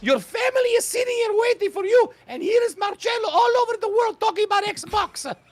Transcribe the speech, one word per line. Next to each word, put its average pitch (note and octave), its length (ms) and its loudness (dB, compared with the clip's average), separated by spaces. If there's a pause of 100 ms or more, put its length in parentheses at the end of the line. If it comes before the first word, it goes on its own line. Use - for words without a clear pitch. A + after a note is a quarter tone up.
Your B3 180 2
family B4+ 520 0
is A#4 140 2
sitting B4 300 -4
here A#4 200 0
waiting A4 360 0
for F#4+ 140 -6
you. A4+ 260 4 (160)
And B3 160 -10
here A4 200 2
is A4 140 -2
Marcello G#4+ 540 -4
all A#4 220 4 (100)
over A#4 180 0
the A4 80 -2
world A4 320 0
talking G#4+ 240 0
about G4+ 200 0
Xbox. - 720 -6 (180)